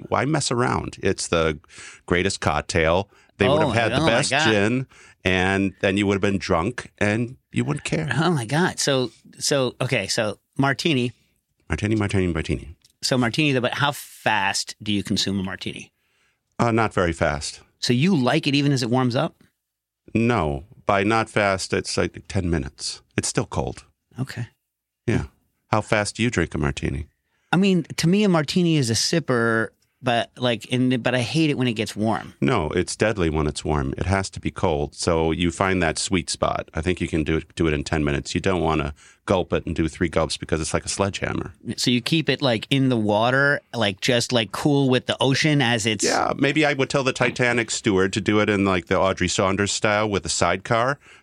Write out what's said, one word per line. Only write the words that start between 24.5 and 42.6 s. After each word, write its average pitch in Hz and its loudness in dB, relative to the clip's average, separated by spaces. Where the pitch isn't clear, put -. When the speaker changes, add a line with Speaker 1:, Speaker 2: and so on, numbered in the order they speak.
Speaker 1:
Yeah. 92 0
How 107 0
fast 104 0
do 110 0
you 123 2
drink 85 0
a 78 -4
martini? 71 -2
Speaker 2:
I 156 2
mean, 185 2
to 160 0
me, 202 4
a 202 4
martini 165 2
is 123 0
a 117 0
sipper, 117 0
but, 117 0
like, 123 -2
in 127 0
the, 127 0
but 120 -2
I 127 2
hate 147 0
it 135 -2
when 127 0
it 117 0
gets 107 -4
warm. 104 -2
Speaker 1:
No, 123 2
it's - -2
deadly 104 2
when 76 0
it's - -6
warm. 71 0
It - -2
has 95 0
to - -12
be 78 -4
cold. 76 -2
So 80 2
you 85 0
find 95 2
that 78 0
sweet 85 -2
spot. - -2
I 80 -4
think 87 0
you 85 -2
can 80 0
do 80 0
it, - -8
do 82 2
it 76 2
in 71 -2
ten 80 0
minutes. 69 -2
You 87 -2
don't 92 0
wanna 76 0
gulp 92 0
it 82 0
and 85 -4
do 80 0
three 85 -2
gulps 80 0
because - -4
it's 78 -6
like 80 -2
a - -10
sledgehammer. - -4
Speaker 2:
So - 0
you 123 2
keep 160 0
it, 135 0
like, 120 0